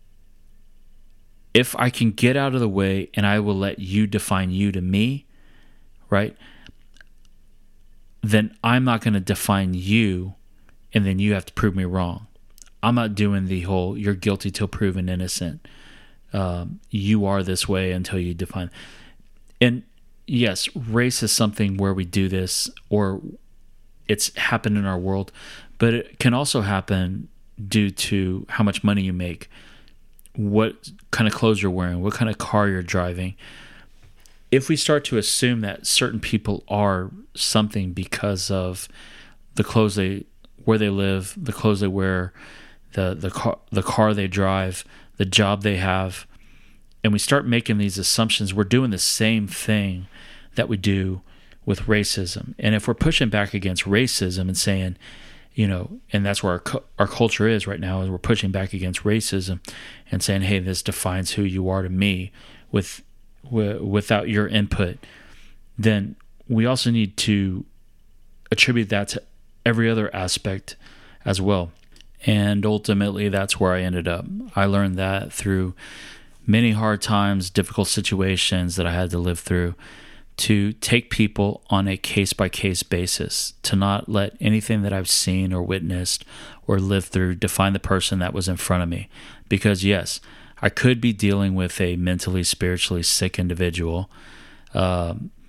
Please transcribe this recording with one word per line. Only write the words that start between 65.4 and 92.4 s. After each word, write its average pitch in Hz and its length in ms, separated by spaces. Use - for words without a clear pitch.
then 104 380
we 113 180
also 127 240
need 110 280
to 98 460
attribute 117 400
that 101 180
to - 140
every 113 240
other 110 240
aspect 95 640
as 98 160
well. 92 320
And 104 400
ultimately, 104 640
that's 98 300
where 92 140
I 92 80
ended 90 260
up. 87 200
I 98 120
learned 98 320
that 95 340
through 92 420
many 113 260
hard 107 300
times, 101 480
difficult - 380
situations 92 880
that 87 100
I 85 60
had 90 180
to 87 80
live 87 200
through, 87 360
to 104 380
take - 360
people 104 600
on 98 160
a 98 100
case-by-case 98 880
basis, - 800
to - 140
not 98 320
let 101 320
anything 107 420
that 98 100
I've 95 160
seen 92 440
or 90 100
witnessed 92 640
or 101 120
lived 95 300
through 92 280
define 98 380
the 98 40
person 95 420
that 90 120
was 92 160
in 90 80
front 90 260
of 85 60
me. 87 200
Because 98 360
yes, 98 360
I - 100
could 127 300
be 120 120
dealing 101 420
with 92 260
a 87 160
mentally, 90 460